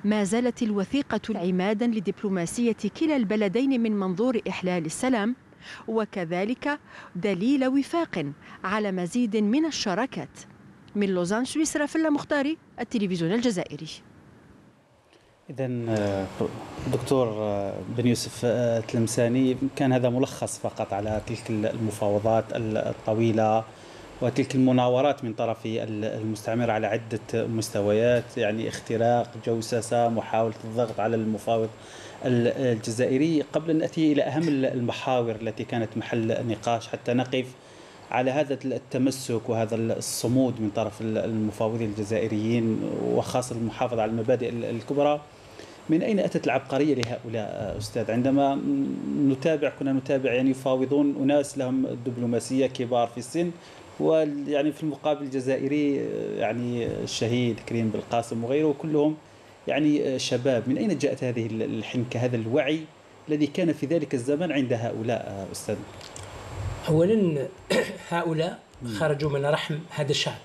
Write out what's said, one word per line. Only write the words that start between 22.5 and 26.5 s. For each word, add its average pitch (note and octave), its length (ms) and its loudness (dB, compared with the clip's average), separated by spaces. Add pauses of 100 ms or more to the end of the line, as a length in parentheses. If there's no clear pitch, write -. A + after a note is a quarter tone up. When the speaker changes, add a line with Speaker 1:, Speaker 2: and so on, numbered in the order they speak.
Speaker 2:
الطويلة A2 1120 2 (560)
وتلك B2+ 340 0
المناورات B2+ 680 4
من A2+ 80 -4
طرف A2+ 340 -2
ال-، A2 380 -4
المستعمر A2 680 -2